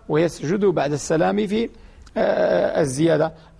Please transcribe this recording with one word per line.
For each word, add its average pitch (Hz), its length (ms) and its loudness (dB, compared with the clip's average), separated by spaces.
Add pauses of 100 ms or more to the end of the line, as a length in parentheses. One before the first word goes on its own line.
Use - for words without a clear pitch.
ويسجد 165 560 0
بعد 151 280 2
السلام 180 540 0
في، 220 220 -2 (480)
آه، - 640 0
الزيادة. 156 520 0 (280)